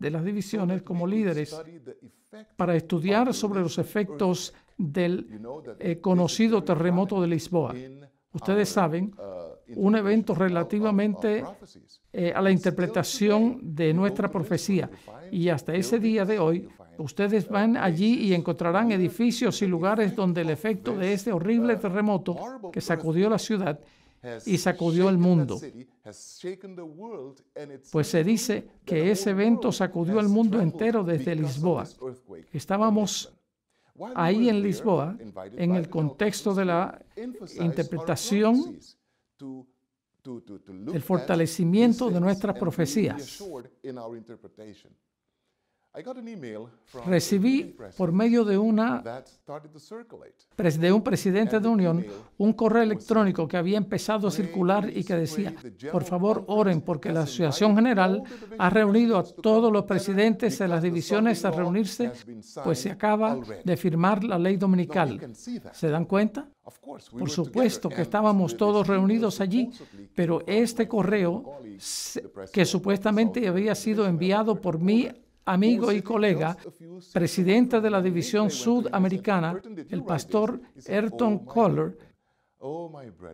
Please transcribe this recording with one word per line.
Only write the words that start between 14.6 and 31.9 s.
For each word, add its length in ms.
Y 200
hasta 240
ese 240
día 260
de 140
hoy, 280
ustedes 500
van 300
allí 440
y 120
encontrarán 580
edificios 680
y 60
lugares 500
donde 240
el 100
efecto 460
de 160
este 180
horrible 460
terremoto 960
que 80
sacudió 480
la 100
ciudad 400
y 100
sacudió 540
el 80
mundo, 420
pues 160
se 180
dice 420
que 260
ese 200
evento 420
sacudió 480
el 80
mundo 300
entero 460
desde 300
Lisboa. 520